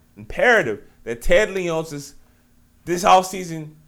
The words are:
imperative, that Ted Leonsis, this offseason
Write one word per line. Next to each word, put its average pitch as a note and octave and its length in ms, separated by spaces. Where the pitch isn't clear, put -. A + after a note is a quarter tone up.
imperative, E3+ 640
that A#2 180
Ted - 280
Leonsis, D#3+ 640
this F3 180
offseason F#3 720